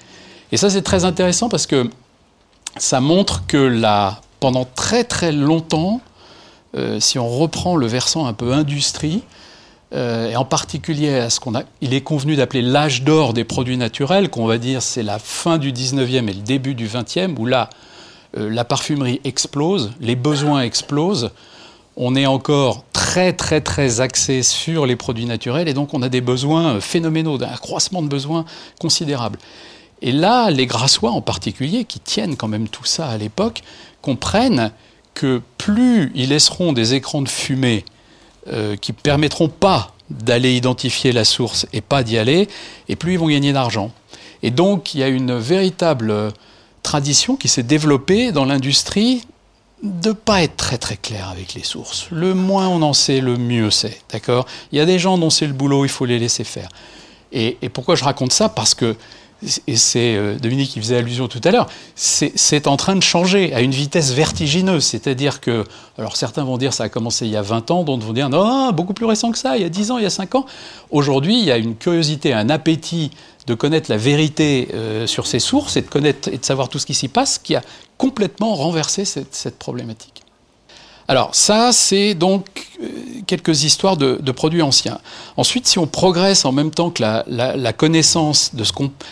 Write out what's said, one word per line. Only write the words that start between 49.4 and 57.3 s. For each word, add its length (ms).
de 300
pas 300
être 140
très, 220
très 180
clair 320
avec 260
les 100
sources. 460
Le 240
moins 340
on 140
en 100
sait, 280
le 160
mieux 340
c'est, 300
d'accord ? 340
Il 60
y 20
a 60
des 140
gens 180
dont 120
c'est 160
le 60
boulot, 320
il 60
faut 140
les 160
laisser 240
faire. 240